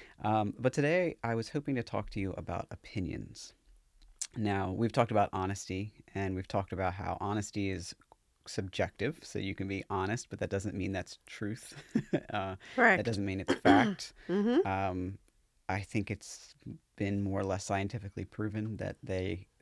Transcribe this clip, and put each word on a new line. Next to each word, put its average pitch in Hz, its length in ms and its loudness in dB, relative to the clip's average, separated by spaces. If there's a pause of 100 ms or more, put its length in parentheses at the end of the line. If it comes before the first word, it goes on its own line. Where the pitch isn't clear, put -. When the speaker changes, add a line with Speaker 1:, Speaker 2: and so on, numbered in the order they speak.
(240)
Speaker 1:
Um, 107 360 4
but 127 140 2
today, 160 500 2
I 117 100 0
was 113 160 -2
hoping 143 260 -2
to 120 80 0
talk - 280 -4
to - 80 -4
you 95 140 0
about - 360 -4
opinions. - 840 -8 (840)
Now, 98 340 0
we've 107 200 2
talked 120 180 4
about 104 240 6
honesty, 95 600 -2 (200)
and 95 220 0
we've 92 120 -2
talked 98 240 0
about 92 220 0
how 92 260 -4
honesty 104 520 -2
is 90 240 -6 (500)
subjective, 98 800 -2
so - 160 -8
you 98 160 -2
can 95 120 -4
be 95 220 -2
honest, 98 400 0
but 101 80 -8
that 95 140 -2
doesn't 98 240 -2
mean 95 160 0
that's 92 340 -4
truth. - 480 -8 (220)
<laughs> - 180 2 (180)
Uh, 95 240 -2 (200)
Speaker 2:
Correct. 208 240 8
Speaker 1:
that 98 60 -2
doesn't 101 200 0
mean 95 140 0
it's - 220 -2
fact. - 580 4
Speaker 2:
<clears throat> - 100 -12
Mm-hmm. 220 380 4
Speaker 1:
Um, 95 500 0 (500)
I 92 120 0
think 98 320 -2
it's - 420 -8 (420)
been 101 280 2
more 98 160 2
or 98 40 0
less 95 200 0
scientifically 98 640 -2
proven 107 520 -4
that 98 240 -4
they, 92 460 -2 (140)